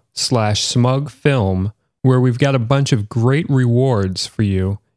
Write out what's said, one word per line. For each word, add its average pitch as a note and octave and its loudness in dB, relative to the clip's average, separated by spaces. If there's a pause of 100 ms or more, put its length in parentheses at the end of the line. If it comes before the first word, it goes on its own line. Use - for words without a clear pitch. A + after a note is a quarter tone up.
(120)
slash G#2+ -2
smug C3 0
film, G#2 -2 (300)
where B2+ 4
we've B2 2
got C#3 0
a B2+ 2
bunch C#3 0
of G#2 0
great C3 0
rewards A#2+ 0
for - -6
you G2 -2 (180)